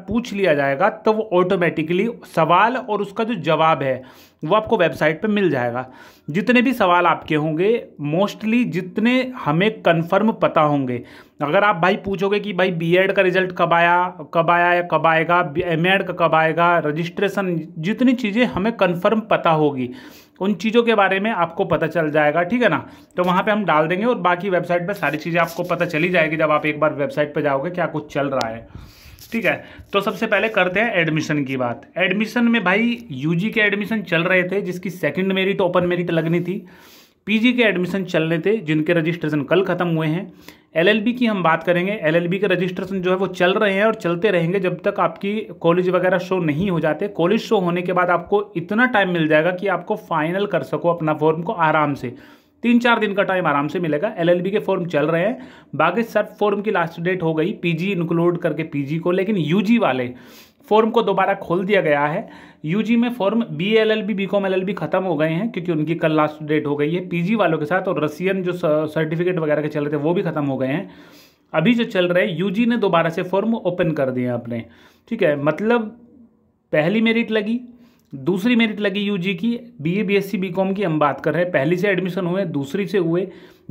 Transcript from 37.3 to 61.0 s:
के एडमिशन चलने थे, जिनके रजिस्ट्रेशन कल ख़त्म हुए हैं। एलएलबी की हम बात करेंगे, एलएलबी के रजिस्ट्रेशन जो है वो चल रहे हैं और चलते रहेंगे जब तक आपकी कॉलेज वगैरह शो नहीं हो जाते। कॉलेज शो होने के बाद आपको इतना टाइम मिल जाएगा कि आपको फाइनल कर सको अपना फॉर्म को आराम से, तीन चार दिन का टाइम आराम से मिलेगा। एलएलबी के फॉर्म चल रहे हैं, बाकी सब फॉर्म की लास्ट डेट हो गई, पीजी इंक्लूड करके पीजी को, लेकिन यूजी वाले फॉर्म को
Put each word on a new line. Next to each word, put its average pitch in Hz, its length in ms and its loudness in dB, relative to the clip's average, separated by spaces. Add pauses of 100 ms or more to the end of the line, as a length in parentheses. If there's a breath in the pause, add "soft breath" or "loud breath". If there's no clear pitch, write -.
के 240 100 2
एडमिशन 185 400 0
चलने 165 360 0
थे, 196 180 0
जिनके 156 360 0
रजिस्ट्रेशन 156 500 -2
कल 180 200 2
ख़त्म 180 240 -2
हुए 160 200 0
हैं। 180 240 -4 (440 loud breath)
एलएलबी 208 380 2
की 247 120 -2
हम 208 180 0
बात 165 200 2
करेंगे, 175 300 0
एलएलबी 170 460 0
के 202 80 0
रजिस्ट्रेशन 185 540 -2
जो 180 100 0
है 185 60 2
वो 190 120 -2
चल 185 240 0
रहे 208 200 2
हैं 196 120 2
और 220 100 2
चलते 175 360 0
रहेंगे 175 280 0
जब 180 220 -2
तक 202 180 -2
आपकी 185 340 -2 (280)
कॉलेज 180 280 2
वगैरह 180 280 2
शो 185 220 -2
नहीं 165 320 0
हो 165 80 0
जाते। 151 300 -2
कॉलेज 202 320 0
शो 220 180 0
होने 175 220 0
के 180 120 -2
बाद 175 160 2
आपको 180 340 0 (140)
इतना 208 300 0
टाइम 202 220 2
मिल 165 180 2
जाएगा 156 240 4
कि 180 160 -4
आपको 180 280 -2 (100)
फाइनल 175 400 -2
कर 170 180 -2
सको 156 260 -2
अपना 165 240 0
फॉर्म 156 280 2
को 220 120 -4
आराम 156 400 2
से, 120 220 -8 (480 loud breath)
तीन 240 160 4
चार 233 200 2
दिन 208 140 0
का 190 100 2
टाइम 185 240 0
आराम 143 200 2
से 185 120 -6
मिलेगा। 175 380 -2
एलएलबी 175 340 2
के 202 80 0
फॉर्म 185 260 -2
चल 151 220 0
रहे 165 160 0
हैं, 233 140 -2 (380 loud breath)
बाकी 180 300 2
सब 208 320 -4
फॉर्म 208 240 0
की 208 100 -2
लास्ट 170 300 -2
डेट 180 220 -2
हो 165 100 0
गई, 160 200 -2
पीजी 170 380 -2
इंक्लूड 170 460 0
करके 160 280 -4
पीजी 143 340 -4
को, 175 120 -2
लेकिन 196 260 0
यूजी 190 400 2
वाले 127 360 0 (560 loud breath)
फॉर्म 220 200 4
को 226 120 2